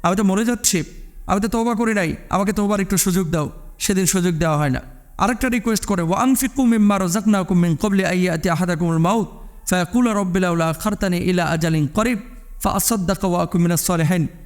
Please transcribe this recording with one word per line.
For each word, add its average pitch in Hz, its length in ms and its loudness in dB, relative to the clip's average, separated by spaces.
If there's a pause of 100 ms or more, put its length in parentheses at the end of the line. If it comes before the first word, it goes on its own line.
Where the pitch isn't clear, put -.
"আমি 180 140 2
তো 214 80 0
মরে 196 200 2
যাচ্ছি, 226 400 0 (420)
আমি 190 140 0
তো 214 80 -2
তওবা 233 260 0
করি 226 200 0
নাই, 170 220 -2 (140)
আমাকে 196 220 0
তওবার 202 280 0
একটু 196 160 -2
সুযোগ 180 340 0
দাও, 156 200 -2 (280)
সেদিন 190 280 0
সুযোগ 180 280 2
দেওয়া 156 220 0
হয় 147 140 0
না।" 127 100 -2 (380)
আরেকটা 240 300 0
রিকোয়েস্ট 226 360 0
করে, 185 180 0
"ওয়া 170 180 0
আনফিকু 262 440 2
মিম্মা 214 340 4
রাযাকনাকুম 190 600 2
মিন 170 180 4
ক্বাবলি 196 280 2
আন 175 100 0
ইয়াতিয়া 180 400 0
আহাদাকুমুল 170 440 0
মাউত 196 300 2 (420)
ফায়াকুলা 208 440 2
রাব্বি 190 260 0
লাউলা 170 280 2
আখারতানি 185 500 -2
ইলা 175 260 0
আজালিন 160 420 0
করিব 220 320 0 (440)
ফাআসাদ্দাকা 196 640 0
ওয়া 175 160 0
আকুম 170 200 0
মিনাস 170 240 0
সলিহিন।" 170 400 2 (200)